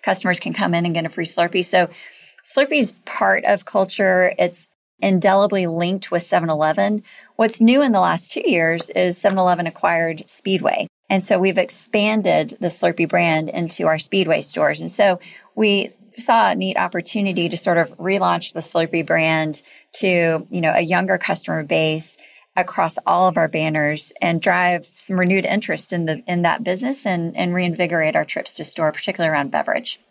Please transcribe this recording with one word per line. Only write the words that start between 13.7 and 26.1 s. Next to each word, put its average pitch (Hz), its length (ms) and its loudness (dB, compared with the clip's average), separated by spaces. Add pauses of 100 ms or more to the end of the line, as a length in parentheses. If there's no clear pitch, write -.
our 160 100 2
Speedway 165 440 0
stores. 151 400 -2
And 170 100 -10
so 190 280 2 (360)
we 202 380 0 (240)
saw 226 340 2
a 180 40 0
neat 190 220 -2
opportunity 175 720 -2
to 170 80 -6
sort 170 220 0
of 160 180 -2
relaunch 180 560 -2
the 165 60 -6
Slurpee 165 460 -2
brand 160 560 0 (320)
to, 170 560 0
you 180 120 -4
know, 160 140 2
a 175 60 4
younger 180 360 0
customer 165 460 -4
base 156 540 -2 (380)
across 180 420 -2 (100)
all 180 200 4
of 175 100 2
our 165 100 2
banners 156 760 -2
and 170 200 0
drive 180 520 2
some - 260 -4
renewed 185 260 2
interest 180 480 -4
in 170 120 -2
the, 156 220 -2